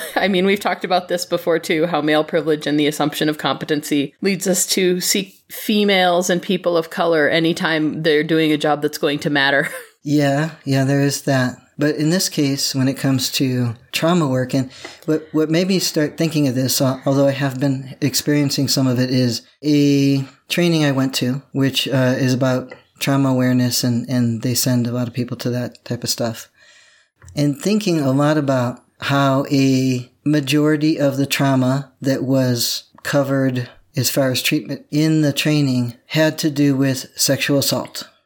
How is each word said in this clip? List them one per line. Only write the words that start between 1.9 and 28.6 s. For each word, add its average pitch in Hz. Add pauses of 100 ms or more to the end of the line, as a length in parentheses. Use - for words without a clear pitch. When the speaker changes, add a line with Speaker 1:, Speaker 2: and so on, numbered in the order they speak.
Speaker 1:
male 151
privilege 156
and 147
the 147
assumption 151
of 151
competency 143
leads 196
us 190
to 180
seek -
females 185
and 175
people 180
of 165
color 170
anytime 160
they're 151
doing 160
a 151
job 147
that's 147
going 147
to 160
matter. 139
<laughs> - (240)
Speaker 2:
Yeah, 147 (120)
yeah, 135
there 139
is 139
that. 127 (200)
But 147
in 151
this 190
case, 139
when 131
it 135
comes 135
to 123 (160)
trauma 165
work, 127
and 131 (340)
what, 156
what 156
made 170
me 185
start 151
thinking 151
of 123
this, 127
al-, 131
although 139
I 139
have 131
been 135
experiencing 143
some 135
of 123
it, 127
is 127 (240)
a 143 (240)
training 170
I 143
went 131
to, 131 (100)
which, 135
uh, 127
is 131
about 127 (260)
trauma 139
awareness, 127
and, 120
and 117
they 110
send 120
a 120
lot 120
of 110
people 123
to 127
that 120
type 120
of 117
stuff. - (840)
And 143
thinking 196
a 139
lot 143
about 131 (180)